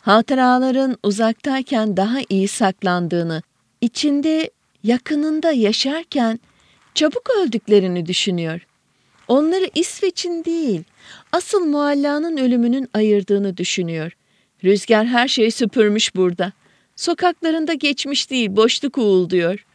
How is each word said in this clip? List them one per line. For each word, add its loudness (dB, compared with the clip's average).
Hatıraların 2
uzaktayken -2
daha 0
iyi 0
saklandığını, -2
içinde, 0
yakınında 0
yaşarken -2
çabuk 0
öldüklerini 2
düşünüyor. -4
Onları 2
İsveç'in -4
değil, -2
asıl 0
Mualla'nın 0
ölümünün 0
ayırdığını 2
düşünüyor. -4
Rüzgar 2
her 0
şeyi 2
süpürmüş 0
burada. 0
Sokaklarında -2
geçmiş -4
değil, 0
boşluk 2
uğulduyor. 2